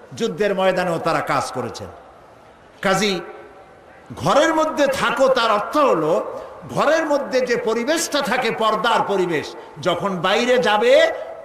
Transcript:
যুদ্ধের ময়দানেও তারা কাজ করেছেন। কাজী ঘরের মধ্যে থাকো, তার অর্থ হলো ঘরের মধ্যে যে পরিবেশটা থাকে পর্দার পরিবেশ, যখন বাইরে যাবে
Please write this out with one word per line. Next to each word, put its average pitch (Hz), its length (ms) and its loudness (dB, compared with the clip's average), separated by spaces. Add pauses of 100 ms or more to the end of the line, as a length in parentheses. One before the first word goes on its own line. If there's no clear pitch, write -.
(160)
যুদ্ধের 202 400 0
ময়দানেও 185 420 0
তারা 151 220 0
কাজ 139 320 -2
করেছেন। 113 360 -8 (920)
কাজী 190 380 0 (960)
ঘরের 285 400 2
মধ্যে 294 320 2
থাকো, 254 400 2
তার 233 240 2
অর্থ 208 260 0
হলো 208 600 0 (360)
ঘরের 302 300 2
মধ্যে 269 360 0
যে 240 160 0
পরিবেশটা 269 640 -2
থাকে 226 300 -2
পর্দার 214 560 0
পরিবেশ, 175 480 -2 (260)
যখন 180 360 -2
বাইরে 226 400 2
যাবে 240 540 4 (340)